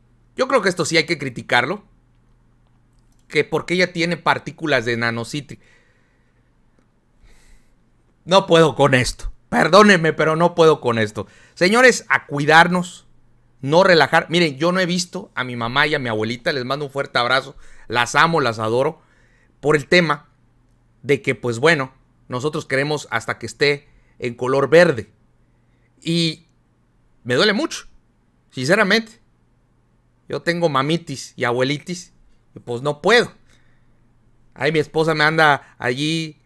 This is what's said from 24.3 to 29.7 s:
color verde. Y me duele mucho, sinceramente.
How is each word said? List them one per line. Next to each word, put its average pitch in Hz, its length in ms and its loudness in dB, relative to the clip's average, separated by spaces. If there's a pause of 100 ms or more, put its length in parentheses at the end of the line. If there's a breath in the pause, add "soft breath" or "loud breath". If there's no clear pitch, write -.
color 131 340 -2
verde. 151 440 2 (880)
Y 165 460 -4 (720)
me 123 140 -2
duele 202 160 2
mucho, 294 340 -6 (640)
sinceramente. 196 720 -2 (1080)